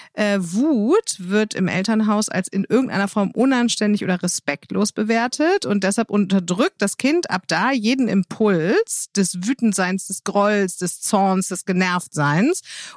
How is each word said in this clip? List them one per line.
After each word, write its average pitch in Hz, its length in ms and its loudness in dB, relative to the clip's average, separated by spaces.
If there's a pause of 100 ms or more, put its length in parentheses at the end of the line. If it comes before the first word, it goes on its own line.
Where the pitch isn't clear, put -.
(140)
äh, 202 260 0
Wut 233 800 0
wird 202 360 -2
im 185 140 0
Elternhaus 214 600 0
als 180 200 -4
in 196 200 -2
irgendeiner 202 400 0
Form 196 220 -2
unanständig 233 760 0
oder 180 180 -2
respektlos 196 680 -2
bewertet 240 720 0
und 202 200 0
deshalb 208 260 0
unterdrückt 190 720 0
das 202 140 0
Kind 320 340 0
ab 185 160 -4
da 180 240 0
jeden 247 380 0
Impuls 202 1080 0
des 185 320 -2
Wütendseins, 196 640 0
des - 160 -8
Grolls, 202 540 0
des - 220 -4
Zorns, 190 480 2
des - 160 -8
Genervtseins, 180 960 0 (340)